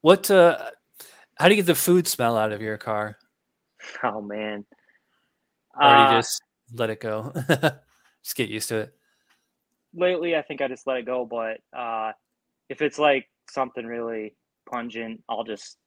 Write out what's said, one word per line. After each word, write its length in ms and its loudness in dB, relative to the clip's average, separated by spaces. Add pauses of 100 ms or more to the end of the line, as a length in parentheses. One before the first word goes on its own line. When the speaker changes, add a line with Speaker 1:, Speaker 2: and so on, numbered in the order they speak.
Speaker 1:
what, 300 6
uh, 400 6 (640)
how 120 4
do 60 6
you 60 0
get 60 0
the 80 4
food 320 2
smell 300 0
out 160 0
of 80 -8
your 160 -6
car? 400 -6 (880)
Speaker 2:
Oh, 180 -6
man. 440 -10 (1160)
Speaker 1:
Or 140 8
do 80 10
you 40 8
Speaker 2:
Uh, 140 4
Speaker 1:
just 220 -8 (280)
let 180 -2
it 100 -8
go? 340 -8
<laughs> 460 -2 (440)
Just 120 -10
get 140 -4
used 200 -8
to 80 -6
it? 180 -8 (1000)
Speaker 2:
Lately, 420 -2
I 60 -2
think 200 -10
I 80 -2
just 180 -10
let 100 -2
it 80 -8
go, 200 -4
but, 340 -8 (180)
uh, 360 -6 (560)
if 120 -8
it's, 180 -4
like, 280 2 (220)
something 360 -6
really 500 -10 (360)
pungent, 580 -12
I'll 160 -6
just 420 -14